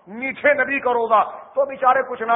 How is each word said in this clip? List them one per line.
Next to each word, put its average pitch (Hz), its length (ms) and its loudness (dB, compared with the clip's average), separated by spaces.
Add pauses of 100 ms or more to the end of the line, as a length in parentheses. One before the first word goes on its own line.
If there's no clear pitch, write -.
میٹھے 262 480 -2
نبی 269 260 -2
کا 247 120 -2
روضہ، 226 300 2 (320)
تو 277 100 2
بیچارے 269 440 2
کچھ 247 140 -10
نہ 226 140 -2